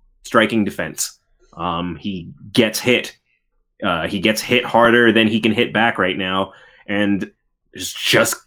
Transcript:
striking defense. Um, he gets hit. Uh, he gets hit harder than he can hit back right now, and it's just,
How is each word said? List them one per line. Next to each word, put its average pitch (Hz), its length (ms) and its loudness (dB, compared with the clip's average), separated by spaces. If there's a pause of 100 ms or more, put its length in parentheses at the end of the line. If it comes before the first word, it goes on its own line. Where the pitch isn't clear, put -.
(240)
striking 110 400 2
defense. - 560 -8 (360)
Um, 87 420 -6
he 92 340 -10 (220)
gets 110 260 0
hit. 123 360 0 (680)
Uh, 85 240 -2
he 104 120 -6
gets 107 220 0
hit 123 240 0
harder 117 460 4
than 110 160 4
he 110 120 0
can 110 140 0
hit 117 200 0
back 110 260 0
right 92 180 0
now, 95 360 -4 (340)
and 101 420 -2 (440)
it's - 200 -12
just, - 420 0 (120)